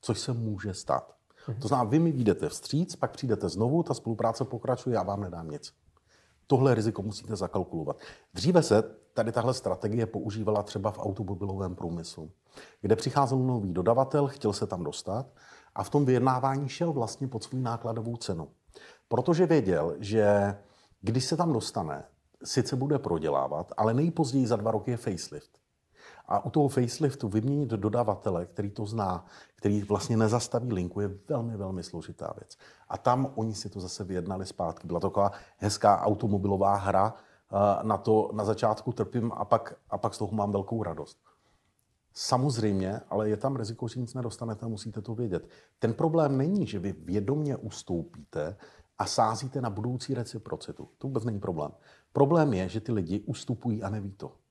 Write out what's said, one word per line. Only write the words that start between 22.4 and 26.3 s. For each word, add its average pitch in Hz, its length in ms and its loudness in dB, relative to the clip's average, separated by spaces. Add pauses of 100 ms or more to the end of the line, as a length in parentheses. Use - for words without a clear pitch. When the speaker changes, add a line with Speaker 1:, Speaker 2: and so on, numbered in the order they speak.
Speaker 1:
sice - 320 0
bude 139 220 2
prodělávat, 73 800 0
ale 110 180 4
nejpozději 139 520 2
za 113 100 4
dva 107 140 0
roky 107 200 -2
je 117 60 -2
facelift. - 540 -8 (760)
A - 160 0